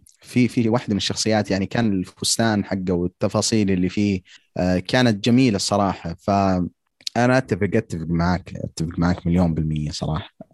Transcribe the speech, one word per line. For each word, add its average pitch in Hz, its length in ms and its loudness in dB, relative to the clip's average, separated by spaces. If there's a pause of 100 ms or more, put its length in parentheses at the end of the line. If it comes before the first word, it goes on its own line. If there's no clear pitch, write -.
(200)
في، 123 280 2
في 113 200 0
واحدة 113 220 -2
من 101 60 0
الشخصيات 104 540 -2
يعني 95 160 0
كان 113 260 0
الفستان 104 720 -2
حقه 92 280 -4
والتفاصيل 98 760 0
اللي 92 180 0
فيه، 101 320 0 (360)
آه، 90 220 0
كانت 113 460 0
جميلة 120 320 4
الصراحة. 95 640 -2
فأنا 98 1200 0
أتفق، 101 360 -2
أتفق 87 340 -2
معك، 85 480 0
أتفق - 420 -6
معك 87 280 0
مليون 85 280 2
بالمية 78 360 -2
صراحة. - 500 -6 (140)